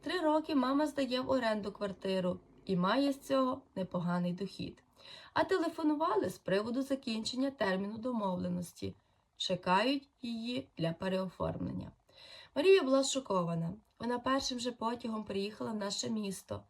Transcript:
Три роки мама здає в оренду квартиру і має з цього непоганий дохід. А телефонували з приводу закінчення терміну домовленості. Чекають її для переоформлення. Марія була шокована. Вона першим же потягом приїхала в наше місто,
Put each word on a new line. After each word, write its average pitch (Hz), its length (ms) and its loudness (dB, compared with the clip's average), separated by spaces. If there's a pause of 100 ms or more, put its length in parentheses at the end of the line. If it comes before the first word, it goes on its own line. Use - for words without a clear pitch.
Три 349 200 -2
роки 311 340 2
мама 277 320 4
здає 254 340 -2
в 262 100 -2
оренду 220 420 0
квартиру 190 680 -2 (260)
і 190 120 2
має 233 360 4
з 269 80 -4
цього 262 420 0 (120)
непоганий 175 580 -2
дохід. - 500 -8 (520)
А 320 100 4
телефонували 330 840 2
з - 80 -12
приводу 220 440 0
закінчення 254 680 -2
терміну 202 480 -2
домовленості. 185 960 -4 (420)
Чекають 196 720 0 (140)
її 240 460 -6 (100)
для 165 140 0
переоформлення. - 1000 -4 (640)
Марія 370 280 8
була 269 220 4
шокована. 175 680 0 (240)
Вона 240 200 -2
першим 262 420 0
же 240 120 -4
потягом 226 520 -4
приїхала 208 460 -4
в 220 60 -4
наше 202 340 -4
місто, 196 600 -4